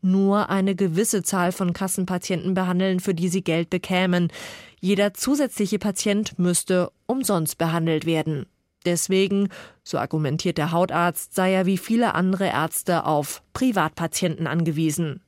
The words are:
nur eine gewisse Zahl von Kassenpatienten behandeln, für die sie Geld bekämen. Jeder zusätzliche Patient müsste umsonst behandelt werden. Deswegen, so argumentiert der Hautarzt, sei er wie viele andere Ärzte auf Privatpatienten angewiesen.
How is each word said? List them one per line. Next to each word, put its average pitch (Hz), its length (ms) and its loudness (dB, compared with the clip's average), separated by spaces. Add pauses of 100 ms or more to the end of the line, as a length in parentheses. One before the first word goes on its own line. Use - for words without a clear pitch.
nur 196 480 4
eine 190 240 2
gewisse 190 480 0
Zahl 180 280 0
von 180 220 -2
Kassenpatienten 185 800 -2
behandeln, 185 460 0
für 185 160 -2
die 175 140 0
sie 185 140 -2
Geld 165 280 0
bekämen. 180 560 0 (520)
Jeder 202 360 2
zusätzliche 247 640 0
Patient 208 580 -2
müsste 180 540 0 (160)
umsonst 208 500 0
behandelt 165 480 0
werden. 156 400 -2 (400)
Deswegen, 190 640 0 (340)
so - 140 -6
argumentiert 160 640 -2
der 156 120 0
Hautarzt, 175 640 0
sei 190 200 2
er 190 120 2
wie 185 140 2
viele 226 340 0
andere 185 320 2
Ärzte 160 600 0
auf 147 360 -2 (120)
Privatpatienten 170 920 0
angewiesen. 156 840 0